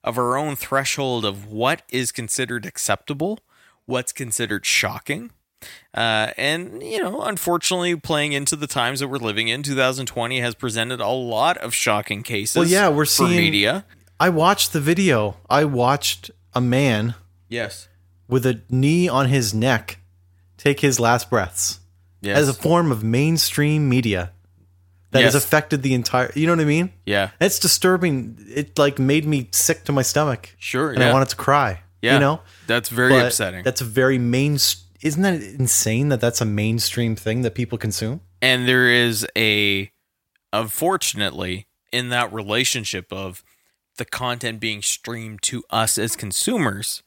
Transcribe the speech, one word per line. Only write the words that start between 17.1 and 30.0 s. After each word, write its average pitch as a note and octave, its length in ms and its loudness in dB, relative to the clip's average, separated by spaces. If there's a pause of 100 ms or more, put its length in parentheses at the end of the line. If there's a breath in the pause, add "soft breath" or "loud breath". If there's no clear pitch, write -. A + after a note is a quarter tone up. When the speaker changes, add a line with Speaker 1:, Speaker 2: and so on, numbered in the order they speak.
Speaker 1:
Yes. A2+ 380 -10 (420)
Speaker 2:
with B2 160 0
a A#2 240 2
knee D3+ 400 2
on C3 200 2
his A#2+ 240 0
neck A2+ 460 0 (580)
take C#3+ 240 0
his C3 180 2
last A#2 300 2
breaths - 500 -2 (420)
Speaker 1:
Yes. G2+ 160 0
Speaker 2:
as D3 120 4
a C3 40 -2
form E3 380 2
of A2 120 -2
mainstream D3 840 2
media G#2 420 0 (800)
that C3 120 6
has A2+ 100 6
Speaker 1:
Yes. C#3 100 2
Speaker 2:
affected D3 380 2
the C3 120 2
entire, B2 420 0
you D#3 100 2
know E3+ 80 4
what E3 80 2
I D3+ 40 2
mean? E3 260 2 (140)
Speaker 1:
Yeah. G2 240 0 (100)
Speaker 2:
It's F#3+ 200 2
disturbing. E3 800 0 (100)
It, C#3 300 -4
like, C#3+ 220 2
made C#3+ 260 2
me C#3+ 260 -2
sick - 340 0
to D3 60 -2
my C#3 120 2